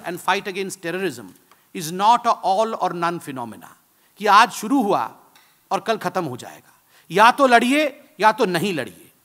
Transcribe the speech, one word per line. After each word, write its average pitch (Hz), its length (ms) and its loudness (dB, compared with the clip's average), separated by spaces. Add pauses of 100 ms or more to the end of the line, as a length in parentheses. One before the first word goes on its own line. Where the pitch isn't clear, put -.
and 170 120 -8
fight 196 280 -2
against 190 340 -10
terrorism 165 520 -8 (420)
is 165 160 -8
not 214 340 2
a 233 180 2
all 220 320 0
or 180 180 -4
none 170 260 -4
phenomena, 120 480 -14 (500)
कि 202 80 -8
आज 208 260 6
शुरू 254 300 -2
हुआ 147 300 -2 (600)
और 190 160 -2
कल 226 100 0
खत्म 180 280 -4
हो 123 120 -8
जाएगा। 85 360 -20 (380)
या 208 200 6
तो 269 160 2
लड़िए 247 380 4 (340)
या 214 120 4
तो 220 140 -2
नहीं 180 280 -2
लड़िए 113 380 -10 (140)